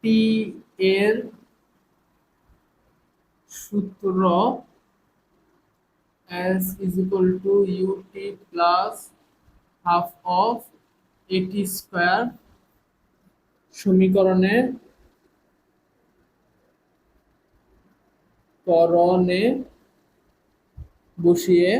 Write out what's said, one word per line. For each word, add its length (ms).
টি 160
এর 200
সূত্র 720
S 80
is 180
equal 300
to 140
U 260
T 20
plus 460
half 240
of 160
A 80
T 20
square 480
সমীকরণে, 800
করণে 760
বসিয়ে 640